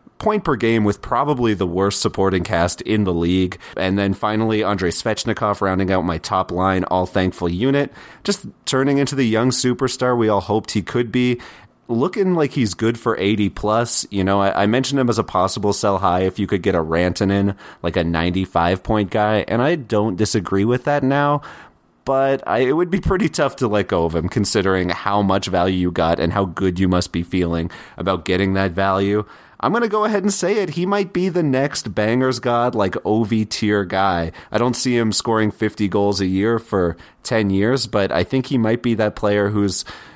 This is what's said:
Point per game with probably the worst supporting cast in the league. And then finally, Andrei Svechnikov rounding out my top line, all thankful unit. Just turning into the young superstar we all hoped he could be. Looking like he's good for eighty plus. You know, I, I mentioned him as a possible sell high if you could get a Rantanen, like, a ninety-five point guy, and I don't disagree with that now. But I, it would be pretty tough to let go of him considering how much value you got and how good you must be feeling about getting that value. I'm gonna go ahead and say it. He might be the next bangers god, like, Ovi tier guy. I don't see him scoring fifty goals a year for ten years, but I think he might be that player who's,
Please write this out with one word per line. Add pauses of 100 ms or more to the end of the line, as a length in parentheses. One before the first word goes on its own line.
(160)
Point
per
game
with
probably
the
worst
supporting
cast
in
the
league. (180)
And
then
finally,
Andrei
Svechnikov
rounding
out
my
top
line,
all
thankful
unit. (300)
Just (180)
turning
into
the
young
superstar
we
all
hoped
he
could
be. (480)
Looking
like
he's
good
for
eighty
plus.
You
know,
I,
I
mentioned
him
as
a
possible
sell
high
if
you
could
get
a
Rantanen, (260)
like,
a
ninety-five
point
guy,
and
I
don't
disagree
with
that
now. (600)
But
I,
it
would
be
pretty
tough
to
let
go
of
him
considering
how
much
value
you
got
and
how
good
you
must
be
feeling (260)
about
getting
that
value. (400)
I'm
gonna
go
ahead
and
say
it.
He
might
be
the
next
bangers
god,
like,
Ovi
tier
guy. (200)
I
don't
see
him
scoring
fifty
goals
a
year
for (240)
ten
years,
but
I
think
he
might
be
that
player
who's, (300)